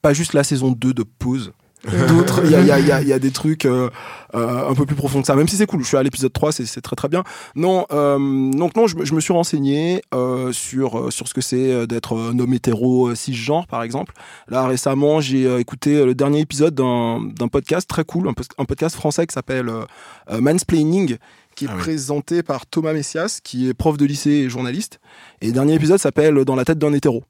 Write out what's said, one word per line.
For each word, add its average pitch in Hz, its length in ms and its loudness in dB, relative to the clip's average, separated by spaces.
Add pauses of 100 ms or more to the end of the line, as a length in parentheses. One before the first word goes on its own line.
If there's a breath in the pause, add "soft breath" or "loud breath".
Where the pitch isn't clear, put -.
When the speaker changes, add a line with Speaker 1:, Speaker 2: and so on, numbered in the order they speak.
Speaker 1:
pas 147 120 4
juste 156 200 0
la 143 100 4
saison 131 280 0
deux 127 220 0
de 120 100 -2
Pose. 123 480 -4 (300)
Speaker 2:
<laughs> - 280 0
Speaker 1:
D'autres, 170 340 4
il 156 80 6
y 165 40 8
a, 175 40 8
il 185 80 8
y - 60 6
a, 139 80 6
il 139 60 4
y 143 40 4
a, 135 100 2
il 139 60 0
y 135 60 4
a 131 60 2
des 135 120 0
trucs, 156 320 -2
euh, 127 260 2 (460 loud breath)
euh, 123 340 -2
un 135 60 0
peu 139 100 2
plus 139 120 -4
profonds 139 240 -2
que - 60 -2
ça, 139 100 4
même 156 100 4
si 196 80 -2
c'est 208 100 4
cool. 170 160 -4
Je 120 60 -6
suis - 80 0
à 135 80 4
l'épisode 131 300 -2
trois, 151 180 0
c'est, 127 140 -6
c'est 120 160 -12
très, - 160 -10
très 143 100 -6
bien. 175 160 -2 (320 loud breath)
Non, 175 380 0
euh, 143 240 2 (340)
donc 156 240 -2
non, 226 100 4
je 170 120 -2
me, 156 80 -4
je 143 100 -2
me 156 60 0
suis - 100 -4
renseigné, 165 680 0 (120)
euh, 127 380 -2
sur, 123 480 -4
euh, 123 100 -4
sur - 200 -8
ce - 40 -14
que 131 60 -4
c'est, 127 320 -2
euh, 120 160 -2
d'être, 117 300 -6
euh, 113 160 -6
un 123 60 0
homme 127 140 0
hétéro, 123 540 2
euh, 117 80 -4
cisgenre, 135 500 -4
par 117 180 -8
exemple. 131 280 -8 (380 loud breath)
Là, 127 180 0
récemment, 139 540 2
j'ai, 131 240 0
euh, 123 160 2
écouté, 147 340 -2
euh, 143 100 6
le 127 100 2
dernier 143 260 2
épisode 151 340 0
d'un, 117 460 0
d'un 110 260 -6
podcast 151 420 -2
très 160 140 -2
cool, 175 240 -4
un 131 60 -4
pos-, 123 100 -8 (140)
un 139 80 -2
podcast - 320 -4
français 160 280 -2
qui - 80 -14
s'appelle, 127 360 -4
euh, 113 160 -8 (460 loud breath)
euh, 113 100 -2
Mansplaining, 160 720 2 (400 soft breath)
qui - 80 -8
est 135 80 -6
Speaker 2:
Ah 98 60 -6
oui. 127 40 -4
Speaker 1:
présenté 151 640 -4
par 135 220 -6
Thomas 156 260 -2
Messias, 160 500 -4
qui 127 280 -4
est 127 40 -2
prof 156 220 0
de 143 80 2
lycée 143 280 0
et 143 180 2
journaliste. 127 500 -6 (400 loud breath)
Et 107 80 -4
le 117 60 0
dernier 143 220 4
épisode 156 240 4
s'appelle 147 440 4
Dans 131 120 0
la 127 100 0
tête 160 120 2
d'un 147 140 0
hétéro. 139 380 2